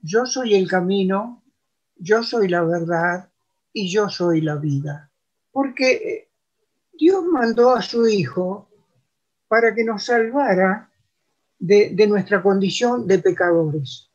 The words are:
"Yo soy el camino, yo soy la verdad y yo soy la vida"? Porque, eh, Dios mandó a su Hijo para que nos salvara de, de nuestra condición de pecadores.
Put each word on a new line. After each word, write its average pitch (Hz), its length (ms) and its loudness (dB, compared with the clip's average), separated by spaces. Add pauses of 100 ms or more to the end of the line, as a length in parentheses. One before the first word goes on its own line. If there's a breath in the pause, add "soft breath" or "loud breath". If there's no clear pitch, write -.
"Yo 214 240 -2
soy 240 300 0
el 185 120 2
camino, 190 720 -2 (540)
yo 214 280 0
soy 226 240 -2
la 175 140 0
verdad 170 680 -2 (440)
y 202 160 -6
yo 202 200 0
soy 175 320 0
la 151 160 -2
vida"? 147 540 -6 (420)
Porque, 262 400 -2
eh, - 360 -6 (640)
Dios 349 320 2
mandó 240 520 2
a 226 60 -4
su 233 260 0
Hijo 185 600 -4 (760)
para 226 260 2
que 226 120 -2
nos 220 200 -6
salvara 226 880 0 (680)
de, 202 360 4
de 208 140 4
nuestra 202 340 0
condición 202 640 0
de 180 140 2
pecadores. 165 920 -2